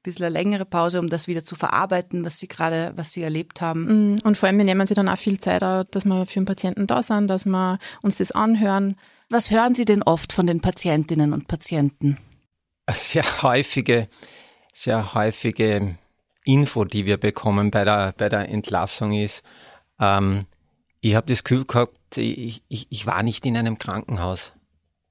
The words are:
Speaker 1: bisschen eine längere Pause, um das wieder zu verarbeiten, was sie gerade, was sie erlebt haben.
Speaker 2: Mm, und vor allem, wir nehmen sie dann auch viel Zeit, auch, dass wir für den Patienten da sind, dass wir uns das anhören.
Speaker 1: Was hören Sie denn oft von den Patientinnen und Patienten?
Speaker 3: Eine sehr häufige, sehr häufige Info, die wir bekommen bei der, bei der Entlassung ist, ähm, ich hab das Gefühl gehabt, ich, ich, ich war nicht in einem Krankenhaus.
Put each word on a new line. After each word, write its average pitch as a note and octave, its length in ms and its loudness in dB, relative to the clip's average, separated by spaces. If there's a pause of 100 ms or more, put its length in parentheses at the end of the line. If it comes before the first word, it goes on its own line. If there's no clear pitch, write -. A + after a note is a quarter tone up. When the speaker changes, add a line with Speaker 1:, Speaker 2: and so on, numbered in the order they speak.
Speaker 1:
bisschen F3+ 220 -6
eine E3 80 -2
längere F#3+ 300 0
Pause, F3 360 0
um E3+ 100 -2
das D#3+ 180 -2
wieder E3 160 -4
zu E3+ 120 -4
verarbeiten, F3+ 680 -2
was E3+ 160 -6
sie F3+ 80 -10
gerade, E3 480 -4
was D#3+ 160 -8
sie F3 100 -6
erlebt D#3+ 380 -6
haben. F3+ 540 2
Speaker 2:
Mm, G#3 100 0
und G#3 140 4
vor G3 100 2
allem, G3 100 4
wir G#3 80 4
nehmen F#3+ 220 2
sie G#3 60 -2
dann G3 160 2
auch F#3 80 0
viel G3 240 -2
Zeit, F3+ 220 0
auch, F#3 200 0
dass F#3+ 220 -4
wir F#3 200 2
für - 140 -4
den F#3+ 60 2
Patienten G3 420 -2
da - 160 0
sind, G#3 240 0
dass F#3+ 180 -2
wir F#3 340 0 (220)
uns G3+ 160 -2
das F#3 140 -2
anhören. G3+ 640 2 (340)
Speaker 1:
Was A#3 200 2
hören A3+ 240 4
Sie A#3+ 120 2
denn G#3 180 4
oft - 300 0
von F#3 120 2
den E3+ 160 0
Patientinnen D3+ 720 0
und C#3+ 140 -6
Patienten? C#3+ 720 0 (680)
Speaker 3:
Eine G#2 100 -2
sehr - 460 0
häufige, B2 680 2 (640)
sehr A2+ 440 -2
häufige G#2+ 840 0 (460)
Info, C3+ 400 2
die G2 240 -2
wir G2+ 100 2
bekommen G#2 540 0
bei G#2 140 2
der, G2+ 300 2
bei G#2 140 0
der G2+ 200 -2
Entlassung G#2 640 -2
ist, G#2 280 -4 (580)
ähm, G2 460 2 (560)
ich G#2+ 140 4
hab A2+ 100 2
das B2 180 -2
Gefühl C3 220 0
gehabt, - 520 -2
ich, A2+ 500 -6
ich, - 240 -8
ich G2+ 160 -8
war F#2+ 160 0
nicht A#2 240 -2
in A#2 100 0
einem A2+ 220 -2
Krankenhaus. F#2 720 -6 (580)